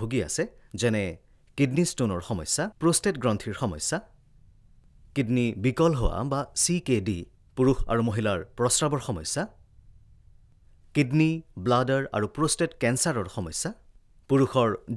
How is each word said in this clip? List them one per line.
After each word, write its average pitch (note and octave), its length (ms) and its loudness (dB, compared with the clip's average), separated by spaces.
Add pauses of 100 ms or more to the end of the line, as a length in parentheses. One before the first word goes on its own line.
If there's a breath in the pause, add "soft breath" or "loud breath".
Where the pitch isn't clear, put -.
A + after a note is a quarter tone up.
ভুগি A2+ 280 -2
আছে, - 140 -2 (380 soft breath)
যেনে A2 240 2 (540)
কিডনী C#3+ 320 2
ষ্টোনৰ G2+ 380 0
সমস্যা, G#2 360 -2 (140)
প্ৰষ্টেট E3+ 440 2
গ্ৰন্থিৰ G#2+ 400 0
সমস্যা, F#2+ 340 -2 (1200)
কিডনী B2 320 2 (180)
বিকল D#3+ 360 4
হোৱা F#2+ 200 0 (120)
বা C#3 80 -2 (220)
চি F3 120 0 (120)
কে B2+ 140 2
ডি, F#2 180 -2 (380)
পুৰুষ C3 220 4 (100)
আৰু A#2 200 2
মহিলাৰ G#2+ 300 0 (200)
প্ৰস্ৰাৱৰ C3+ 500 0
সমস্যা, F#2+ 340 -4 (1500)
কিডনী, D3 360 4 (340)
ব্লাডাৰ B2 380 2 (140)
আৰু G#2+ 100 0 (100)
প্ৰষ্টেট D#3 340 0 (120)
কেঞ্চাৰৰ A#2+ 540 0
সমস্যা, F2 340 -6 (600)
পুৰুষৰ C3 400 4 (260)